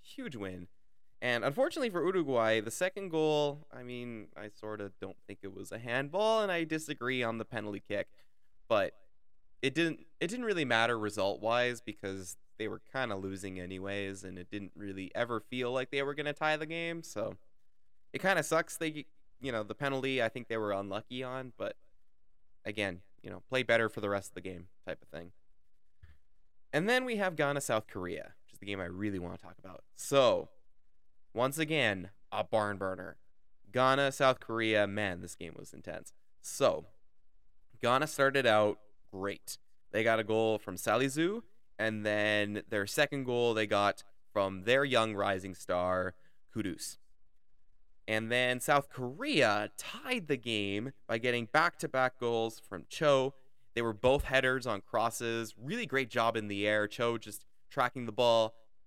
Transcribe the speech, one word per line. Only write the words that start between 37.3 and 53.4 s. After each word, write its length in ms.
Ghana 280
started 380
out 340
great. 460
They 140
got 160
a 40
goal 340
from 180
Salisu, 680
and 260
then 640
their 180
second 380
goal 300
they 120
got 380
from 320
their 200
young 300
rising 400
star, 600
Kudus. 440
And 260
then 280
South 280
Korea 880
tied 520
the 80
game 560
by 120
getting 280
back-to-back 720
goals 400
from 300
Cho. 460